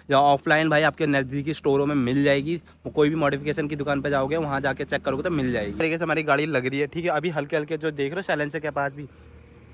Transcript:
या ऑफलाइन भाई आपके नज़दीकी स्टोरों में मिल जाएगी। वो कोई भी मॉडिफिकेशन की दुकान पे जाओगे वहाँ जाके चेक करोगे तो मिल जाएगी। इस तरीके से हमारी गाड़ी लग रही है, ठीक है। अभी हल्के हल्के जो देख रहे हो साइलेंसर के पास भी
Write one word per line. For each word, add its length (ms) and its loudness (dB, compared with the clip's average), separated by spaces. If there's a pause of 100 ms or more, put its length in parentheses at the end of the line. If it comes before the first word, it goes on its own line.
(100)
या 100 6
ऑफलाइन 500 4
भाई 120 4
आपके 260 2
नज़दीकी 460 -2
स्टोरों 320 2
में 100 0
मिल 280 2
जाएगी। 320 2
वो 360 -14
कोई 160 4
भी 80 0
मॉडिफिकेशन 520 0
की 80 -6
दुकान 240 -2
पे 100 -2
जाओगे 280 0
वहाँ 220 -2
जाके 240 -2
चेक 200 -4
करोगे 180 -2
तो 100 -2
मिल 200 0
जाएगी। 200 -4
इस 60 -6
तरीके 200 0
से 60 -4
हमारी 180 0
गाड़ी 240 2
लग 200 -2
रही 140 -2
है, 60 0
ठीक 180 -6
है। 60 0
अभी 200 -2
हल्के 260 -4
हल्के 200 -4
जो 140 -4
देख 220 -4
रहे 60 -8
हो 40 -6
साइलेंसर 380 -4
के 100 -6
पास 220 -4
भी 160 -14 (640)